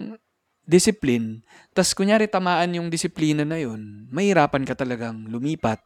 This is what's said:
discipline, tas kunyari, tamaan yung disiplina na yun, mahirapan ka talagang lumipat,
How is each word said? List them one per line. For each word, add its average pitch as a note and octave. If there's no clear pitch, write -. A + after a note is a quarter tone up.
discipline, B2
tas F#3
kunyari, G#3+
tamaan F3+
yung E3+
disiplina D#3
na D#3
yun, G#2+
mahirapan D3
ka B2+
talagang A#2
lumipat, A#2+